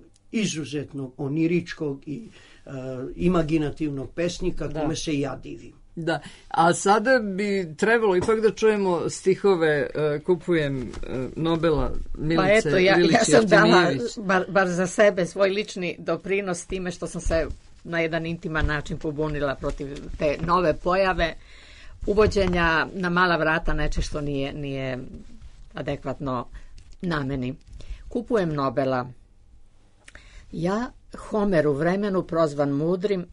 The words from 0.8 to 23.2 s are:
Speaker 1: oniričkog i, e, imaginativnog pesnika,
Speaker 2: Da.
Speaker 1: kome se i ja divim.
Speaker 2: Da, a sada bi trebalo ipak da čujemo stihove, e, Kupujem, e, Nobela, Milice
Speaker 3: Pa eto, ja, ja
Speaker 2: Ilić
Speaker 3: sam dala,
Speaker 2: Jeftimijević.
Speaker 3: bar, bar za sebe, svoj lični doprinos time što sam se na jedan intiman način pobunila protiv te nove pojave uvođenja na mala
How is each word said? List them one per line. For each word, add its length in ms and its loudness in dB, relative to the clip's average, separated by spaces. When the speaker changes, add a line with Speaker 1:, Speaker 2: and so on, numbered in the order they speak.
Speaker 1:
oniričkog 880 -2
i, 240 -12
e, 40 -18
imaginativnog 960 0
pesnika, 560 -4
Speaker 2:
Da. 140 -6
Speaker 1:
kome 140 -2
se 180 -4
i 60 -2
ja 160 -4
divim. 380 -16
Speaker 2:
Da, 240 -4
a 260 4
sada 460 4
bi 580 -2
trebalo 380 4
ipak 260 2
da 100 6
čujemo 580 2
stihove, 840 2
e, 240 0
Kupujem, 640 0
e, 540 -6
Nobela, 560 2
Milice 240 2
Speaker 3:
Pa 60 0
eto, 0 -
ja, 220 4
ja 80 6
Speaker 2:
Ilić 220 6
Speaker 3:
sam 240 6
dala, 340 8
Speaker 2:
Jeftimijević. 400 0
Speaker 3:
bar, 300 0
bar 180 4
za 200 -2
sebe, 380 4
svoj 240 2
lični 500 -4
doprinos 640 -4
time 260 -6
što 160 -10
sam 140 -8
se 260 0
na 160 -4
jedan 260 -2
intiman 400 -2
način 320 -4
pobunila 580 -4
protiv 320 -8
te 240 0
nove 320 2
pojave 600 0
uvođenja 840 2
na 160 -4
mala 280 4